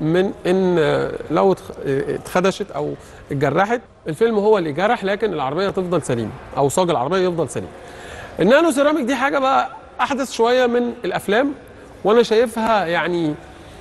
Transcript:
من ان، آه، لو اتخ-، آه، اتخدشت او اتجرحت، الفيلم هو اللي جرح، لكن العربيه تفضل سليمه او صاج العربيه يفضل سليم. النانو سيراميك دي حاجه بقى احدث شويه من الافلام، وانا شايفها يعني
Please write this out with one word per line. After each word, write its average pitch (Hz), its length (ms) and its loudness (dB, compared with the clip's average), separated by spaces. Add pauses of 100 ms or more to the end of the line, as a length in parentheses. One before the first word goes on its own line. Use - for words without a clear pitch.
من 175 320 2 (120)
ان، 180 340 2
آه، 143 320 0 (200)
لو 185 240 4
اتخ-، - 320 -10
آه، 139 280 -2
اتخدشت 185 560 -2
او 147 220 -6 (380)
اتجرحت، 165 500 0 (260)
الفيلم 214 320 0
هو 214 180 4
اللي 160 140 -2
جرح، 196 320 0
لكن 202 300 -2
العربيه 151 360 -2
تفضل 175 320 -2
سليمه 117 300 -4 (260)
او 139 120 4
صاج 180 200 2
العربيه 147 280 0
يفضل 175 320 0
سليم. 95 180 -8 (720)
النانو 285 320 6
سيراميك 285 340 2
دي 269 100 0
حاجه 277 240 0
بقى 262 300 2 (320)
احدث 254 300 -2
شويه 247 360 2
من 240 260 0 (120)
الافلام، 196 460 0 (520)
وانا 220 200 6
شايفها 220 600 2
يعني 165 480 0 (480)